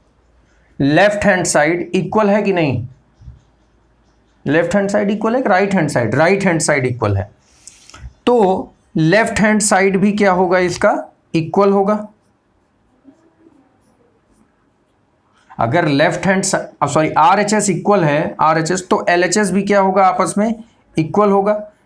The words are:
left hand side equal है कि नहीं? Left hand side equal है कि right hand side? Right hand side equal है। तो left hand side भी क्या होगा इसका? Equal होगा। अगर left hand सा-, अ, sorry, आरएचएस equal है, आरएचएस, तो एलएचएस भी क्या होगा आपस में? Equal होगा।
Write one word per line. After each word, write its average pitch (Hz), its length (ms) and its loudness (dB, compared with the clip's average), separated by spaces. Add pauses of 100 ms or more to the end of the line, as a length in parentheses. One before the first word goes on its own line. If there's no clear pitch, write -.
(800)
left 175 460 2
hand 185 200 0
side 165 500 0
equal 202 340 0
है 208 140 2
कि 196 100 -2
नहीं? 156 340 -2 (1600)
Left 160 300 0
hand 196 140 0
side 208 220 0
equal 220 240 -2
है 269 60 0
कि 254 80 -2
right 190 240 2
hand 165 160 0
side? 117 260 -2
Right 170 300 2
hand 165 160 0
side 143 240 0
equal 110 320 -2
है। 95 120 -6 (960)
तो 208 480 0 (240)
left 190 420 2
hand 214 220 2
side 196 360 2
भी 202 140 2
क्या 202 200 2
होगा 180 280 0
इसका? 180 320 0 (440)
Equal 170 360 0
होगा। 202 240 0 (3750)
अगर 160 280 0
left 151 380 0
hand 190 180 0
सा-, 170 180 -2 (200)
अ, 143 60 0
sorry, 156 240 0
आरएचएस 202 580 2
equal 190 340 0
है, 156 380 -2
आरएचएस, 160 480 0
तो 208 200 -2
एलएचएस 180 420 0
भी 196 120 0
क्या 202 160 2
होगा 190 260 2
आपस 185 320 0
में? 220 160 0 (440)
Equal 190 340 0
होगा। 202 260 0 (280)